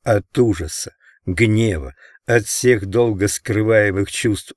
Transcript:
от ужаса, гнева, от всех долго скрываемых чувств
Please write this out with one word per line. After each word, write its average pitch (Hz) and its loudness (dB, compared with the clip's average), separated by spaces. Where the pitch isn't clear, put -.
от 107 -2
ужаса, 92 -2
гнева, 95 0
от 117 2
всех 113 0
долго 104 0
скрываемых 104 0
чувств - -4